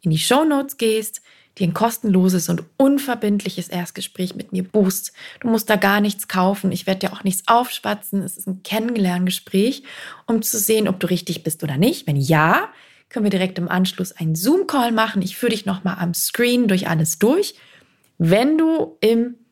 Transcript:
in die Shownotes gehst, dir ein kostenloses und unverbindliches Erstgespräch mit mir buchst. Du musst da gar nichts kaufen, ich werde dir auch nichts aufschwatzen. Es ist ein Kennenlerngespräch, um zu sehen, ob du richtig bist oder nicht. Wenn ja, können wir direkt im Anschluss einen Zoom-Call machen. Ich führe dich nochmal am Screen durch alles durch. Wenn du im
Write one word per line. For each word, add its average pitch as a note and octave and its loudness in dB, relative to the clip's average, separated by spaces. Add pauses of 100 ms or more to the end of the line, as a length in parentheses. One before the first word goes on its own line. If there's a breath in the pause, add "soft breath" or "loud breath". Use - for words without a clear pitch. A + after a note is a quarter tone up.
in F3 0
die D#3 2
Shownotes C#4 2
gehst, A3 -2 (380 soft breath)
dir F#3 2
ein E3 -2
kostenloses F#3 2
und F3 -2 (140)
unverbindliches A#3+ 0
Erstgespräch F3+ -8
mit - -12
mir F#3 -2
buchst. F#3 0 (260 loud breath)
Du A#3+ -4
musst A3+ 0
da G#3+ 4
gar G3+ 2
nichts G#3 -2
kaufen, F#3+ 0
ich F3+ -6
werde F#3+ -2
dir F#3+ -4
auch - -16
nichts F#3+ -2
aufschwatzen. G#3 0
Es - -10
ist - -12
ein F#3 -8
Kennenlerngespräch, G3+ -2 (420 loud breath)
um A3+ 0
zu - -4
sehen, G#3+ 2
ob F#3 -2
du F3+ -4
richtig E3+ -4
bist - -6
oder C#3 -4
nicht. A#3 0
Wenn C#3+ 0
ja, D#3+ 2 (400 loud breath)
können A3+ -4
wir G#3 2
direkt F#3 -2
im F3 -4
Anschluss F#3 -2
einen D#3+ -2
Zoom-Call B3 0
machen. A3 0
Ich F#3 -6
führe A#3+ 0
dich G#3 -4
nochmal F#3 -4
am F3 -2
Screen A#3+ 0
durch F#3+ 2
alles D#3+ 0
durch. D#4 2 (640 soft breath)
Wenn A3 4
du D#4+ 0
im A#3 2 (160)